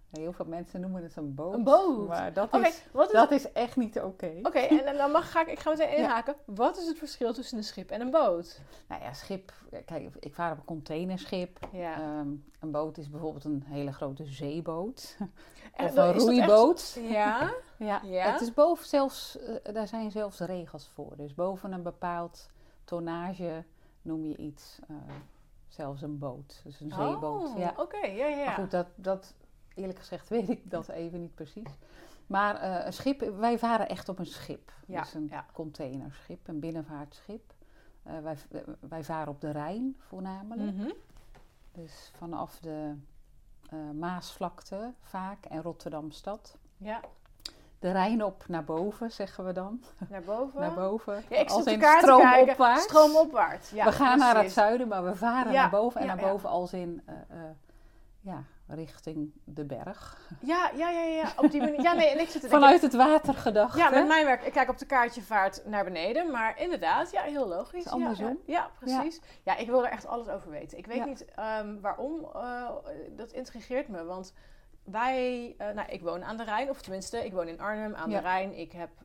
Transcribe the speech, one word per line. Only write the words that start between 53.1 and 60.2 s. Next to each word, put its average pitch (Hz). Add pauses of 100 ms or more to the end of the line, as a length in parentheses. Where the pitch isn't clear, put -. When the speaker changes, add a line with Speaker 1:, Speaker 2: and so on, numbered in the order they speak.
Speaker 2:
ja, 208
Speaker 1:
We 220
gaan 262
naar 269
het 233
Speaker 2:
precies. 190
Speaker 1:
zuiden, 226
maar 196
we 180
varen 240
Speaker 2:
Ja, 269
Speaker 1:
naar 247
boven. 220
En 269
Speaker 2:
ja, 190
Speaker 1:
naar 196
Speaker 2:
ja. 190
Speaker 1:
boven 196
als 180
in, 175
eh, 160
eh, 160 (720)
ja, 170 (240)
richting 156 (120)
de 147
berg. - (120)